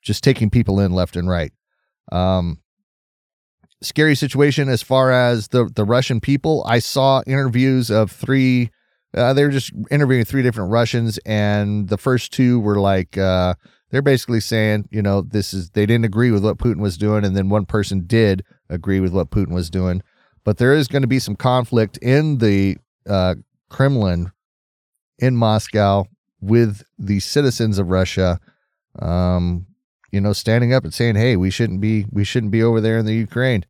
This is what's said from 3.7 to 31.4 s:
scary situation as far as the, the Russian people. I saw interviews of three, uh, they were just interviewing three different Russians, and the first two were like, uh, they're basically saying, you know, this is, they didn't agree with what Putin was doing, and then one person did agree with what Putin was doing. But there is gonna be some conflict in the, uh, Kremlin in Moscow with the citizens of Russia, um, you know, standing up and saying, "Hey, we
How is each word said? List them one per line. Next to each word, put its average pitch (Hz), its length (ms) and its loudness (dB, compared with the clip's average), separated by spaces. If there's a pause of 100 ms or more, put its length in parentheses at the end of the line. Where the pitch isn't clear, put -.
scary 151 340 2
situation 139 520 0
as 123 140 0
far 131 300 2
as 120 360 2
the, 123 260 0
the 110 100 -2
Russian 120 360 0
people. 143 460 0
I 120 140 2
saw 135 460 0
interviews 131 640 0
of 107 200 2
three, 127 600 0 (460)
uh, 120 160 2
they 143 120 4
were 143 60 2
just 135 220 -4 (180)
interviewing 131 340 2
three 135 180 -2
different 107 280 -2
Russians, 113 480 0
and 104 680 -2
the 101 100 -2
first - 340 -2
two 123 280 2
were 104 200 0
like, 98 380 0
uh, 92 360 0 (360)
they're 135 120 0
basically 123 380 2
saying, 107 500 -2
you 107 120 -2
know, 101 180 2
this 101 340 -4
is, 87 160 -8
they 104 160 0
didn't 117 180 2
agree 113 260 2
with 101 140 2
what 107 140 -2
Putin 104 220 -2
was 98 160 -2
doing, 104 280 0
and 95 120 0
then 95 120 0
one 101 180 0
person 98 400 -4
did 101 380 2 (240)
agree 95 320 -2
with 92 120 0
what 90 180 -2
Putin 95 220 -2
was 87 180 -4
doing. 92 320 -2 (420)
But 107 140 0
there 131 160 2
is 147 140 0
gonna 135 180 -2
be 131 120 0
some 104 180 -6
conflict 123 640 0
in 143 400 0
the, 98 380 2 (320)
uh, 92 280 0 (340)
Kremlin 98 600 0 (880)
in 127 180 0
Moscow 107 720 2 (340)
with 107 420 2 (160)
the 98 220 -2
citizens 117 580 0
of 90 100 -2
Russia, 92 520 0 (580)
um, 90 680 -2 (440)
you 101 100 -2
know, 104 120 0
standing 120 420 0
up 131 80 2
and 78 100 -10
saying, 117 220 0
"Hey, 113 220 2
we 92 140 2